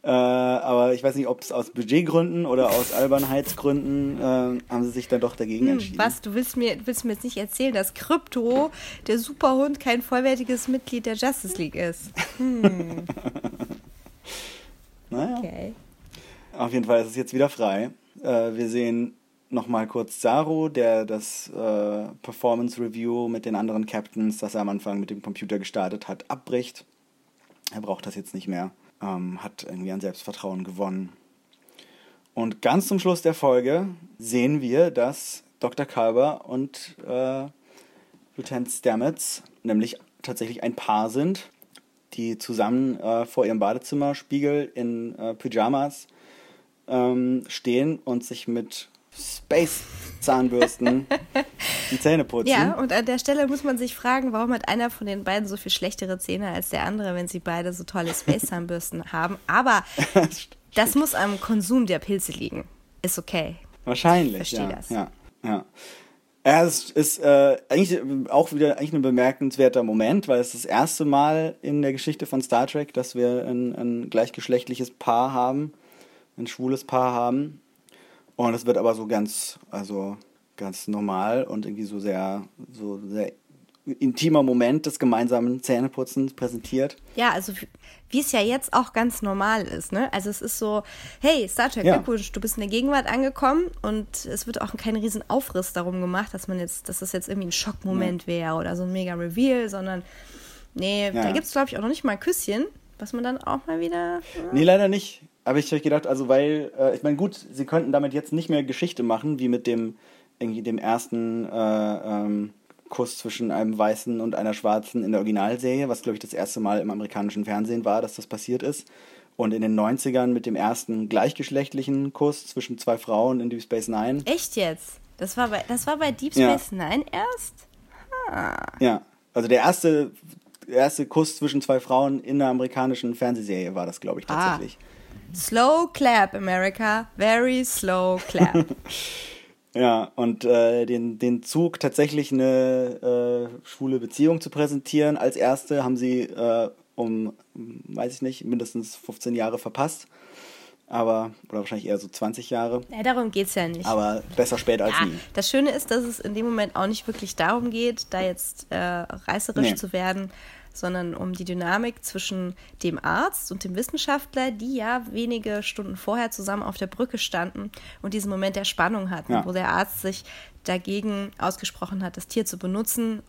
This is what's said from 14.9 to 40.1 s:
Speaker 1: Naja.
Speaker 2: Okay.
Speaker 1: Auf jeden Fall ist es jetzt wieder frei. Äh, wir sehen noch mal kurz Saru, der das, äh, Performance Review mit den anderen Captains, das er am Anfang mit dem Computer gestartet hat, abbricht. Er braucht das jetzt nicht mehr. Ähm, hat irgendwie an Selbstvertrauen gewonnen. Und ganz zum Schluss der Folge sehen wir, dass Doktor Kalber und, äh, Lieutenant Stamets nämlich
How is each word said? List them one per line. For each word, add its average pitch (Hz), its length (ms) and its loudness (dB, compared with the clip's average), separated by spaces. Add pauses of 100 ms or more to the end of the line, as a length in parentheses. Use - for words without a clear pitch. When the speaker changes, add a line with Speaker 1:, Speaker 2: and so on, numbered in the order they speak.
Speaker 1:
Naja. 240 280 -2
Speaker 2:
Okay. 202 360 -8 (840)
Speaker 1:
Auf 120 160 -2
jeden 123 140 2
Fall 117 160 6
ist 113 60 -4
es 110 80 -8
jetzt 127 180 -4
wieder 139 160 4
frei. 107 400 0 (320)
Äh, 117 320 2
wir 117 140 -2
sehen 117 460 0 (360)
noch 117 160 -2
mal 113 200 0
kurz - 360 -6
Saru, 156 480 2
der 113 340 4
das, 107 460 -6
äh, 107 540 0 (180)
Performance 120 580 -2
Review 117 480 -2
mit 113 160 -4
den 110 100 -2
anderen 110 300 -2
Captains, 110 540 -4
das 107 160 -6
er 107 80 0
am 101 80 -2
Anfang 101 300 -4
mit 98 100 -8
dem 101 100 -8
Computer 101 380 -6
gestartet 95 500 -6
hat, - 220 -12
abbricht. 127 560 -6 (880)
Er 110 80 -8
braucht 101 240 -6
das 101 80 -10
jetzt 98 180 -12
nicht 95 160 -8
mehr. 90 220 -4 (320)
Ähm, 90 420 -6
hat - 240 -14
irgendwie 92 240 -8
an 95 80 -6
Selbstvertrauen 95 640 -8
gewonnen. 95 460 -6 (1200)
Und 113 300 -4
ganz 165 260 4
zum 196 100 0
Schluss 180 220 2
der 160 140 2
Folge 139 540 4 (300)
sehen 123 440 2
wir, 139 280 4
dass 123 520 -2 (180)
Doktor 135 240 -2
Kalber 123 640 2
und, - 480 -6 (100)
äh, 131 380 -2 (920)
Lieutenant 123 320 -6
Stamets 123 720 0 (200)
nämlich 110 360 2 (240)